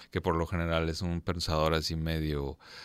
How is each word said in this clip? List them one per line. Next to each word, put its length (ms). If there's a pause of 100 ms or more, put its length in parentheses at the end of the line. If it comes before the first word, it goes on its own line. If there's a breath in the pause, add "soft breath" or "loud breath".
(100)
que 100
por 160
lo 100
general 420
es 140
un 180
pensador 540
así 220
medio, 640 (260 loud breath)